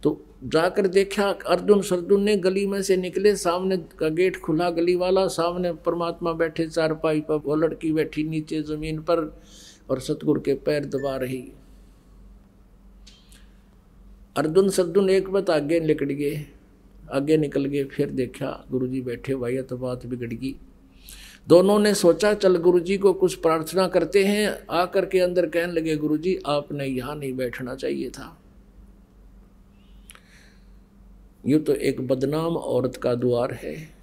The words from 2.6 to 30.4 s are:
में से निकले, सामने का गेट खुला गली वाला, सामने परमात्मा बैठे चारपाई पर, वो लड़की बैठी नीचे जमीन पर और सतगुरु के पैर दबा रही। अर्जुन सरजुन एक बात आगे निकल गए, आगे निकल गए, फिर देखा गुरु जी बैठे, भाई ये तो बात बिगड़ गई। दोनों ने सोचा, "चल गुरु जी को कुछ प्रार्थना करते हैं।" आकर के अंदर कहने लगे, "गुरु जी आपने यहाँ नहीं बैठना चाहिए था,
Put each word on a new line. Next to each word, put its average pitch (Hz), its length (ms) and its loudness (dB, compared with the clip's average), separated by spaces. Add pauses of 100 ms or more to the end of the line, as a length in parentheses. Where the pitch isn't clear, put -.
में 196 140 -2
से 190 160 2
निकले, 190 380 2
सामने 185 420 0
का 160 320 -4
गेट 180 280 0
खुला 170 320 0
गली 170 260 0
वाला, 185 320 2
सामने 175 460 -2
परमात्मा 170 600 -4
बैठे 165 340 -2
चारपाई 156 540 0
पर, 151 140 -2
वो 147 200 -2
लड़की 160 380 -2
बैठी 156 300 -2
नीचे 156 380 -4
जमीन 156 380 -6
पर 160 420 -2 (480)
और 131 100 -2
सतगुरु 151 420 -2
के 139 120 0
पैर 147 320 -2
दबा 135 300 -4
रही। 127 360 -8 (2750)
अर्जुन 165 320 2
सरजुन 185 400 2
एक 190 200 2
बात 190 200 0
आगे 156 300 2
निकल 151 260 0
गए, 147 400 -4 (680)
आगे 143 260 2
निकल 143 280 0
गए, 143 180 -2
फिर 139 260 -4
देखा 131 640 -6
गुरु 131 160 -2
जी 131 140 -6
बैठे, 123 340 -6
भाई 123 200 -4
ये 131 60 -4
तो 127 160 -10
बात 123 280 -8
बिगड़ 120 280 -8
गई। 131 220 -8 (920)
दोनों 190 320 8
ने 208 140 4
सोचा, 202 400 4
"चल 190 240 4
गुरु 175 220 4
जी 185 180 -2
को 190 160 4
कुछ 185 220 0
प्रार्थना 160 520 0
करते 170 360 2
हैं।" 202 460 0
आकर 180 360 0
के 185 140 0
अंदर 180 260 2
कहने 170 280 -2
लगे, 160 240 -2
"गुरु 151 200 0
जी 175 280 -2
आपने 143 400 -4
यहाँ 135 300 -6
नहीं 139 180 -8
बैठना 127 420 -6
चाहिए 135 340 -6
था, - 280 -18 (3000)